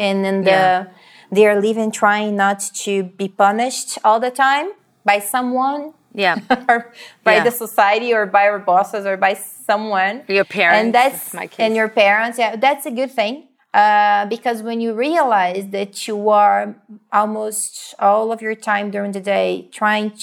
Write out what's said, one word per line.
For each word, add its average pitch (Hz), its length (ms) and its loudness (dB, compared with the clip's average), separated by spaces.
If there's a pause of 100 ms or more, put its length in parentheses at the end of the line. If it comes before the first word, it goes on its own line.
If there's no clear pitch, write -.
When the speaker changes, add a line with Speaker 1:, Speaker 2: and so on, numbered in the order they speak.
Speaker 1:
and 196 200 0
in 196 180 0
the, 190 80 4
Speaker 2:
Yeah. 185 340 2 (460)
Speaker 1:
they 208 160 4
are 208 140 2
living 220 300 -2
trying 208 440 0
not 196 240 0 (260)
to 196 180 -2 (180)
be 196 80 -2
punished 214 760 -2
all 220 160 4
the 254 120 -2
time 277 360 0 (380)
by 208 140 2
someone. 262 760 -4 (200)
Speaker 2:
Yeah. 185 220 0 (140)
Speaker 1:
<laughs> 247 200 0
Or 233 100 2 (440)
by 220 120 4
Speaker 2:
Yeah. 170 120 4
Speaker 1:
the 233 40 4 (140)
society 214 520 2
or 214 80 0
by 202 260 4
our 202 80 -4 (120)
bosses 196 340 0
or 196 100 -2 (120)
by 196 60 2 (360)
someone. 208 460 0 (120)
Speaker 2:
Your 196 160 2 (140)
parents, 185 220 4
Speaker 1:
And 226 80 0 (100)
that's, 269 360 0
Speaker 2:
my 175 140 -10
case. - 160 -16
Speaker 1:
and 220 120 0
your 220 120 0 (160)
parents. 220 340 2
Yeah, 226 180 -2 (100)
that's 294 200 0
a 294 60 -8
good 254 200 -4
thing. 240 340 -6 (260)
Uh, 208 540 2
because 226 380 -6
when 233 180 -6
you 233 140 -2
realize 220 680 0 (140)
that 202 300 -8
you 214 100 -6 (120)
are 208 440 4 (460)
almost 214 800 -6
all 220 320 2
of 220 100 -6
your 220 140 -4
time 208 340 -4
during 202 220 -6
the 196 80 -8
day 185 520 -2
trying 214 380 -2 (140)